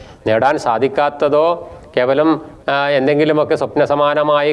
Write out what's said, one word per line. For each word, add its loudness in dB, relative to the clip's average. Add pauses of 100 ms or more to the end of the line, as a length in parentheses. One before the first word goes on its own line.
(260)
നേടാൻ 2 (120)
സാധിക്കാത്തതോ 0 (480)
കേവലം, 2 (440)
ആ, 0 (240)
എന്തെങ്കിലുമൊക്കെ 2
സ്വപ്നസമാനമായി 0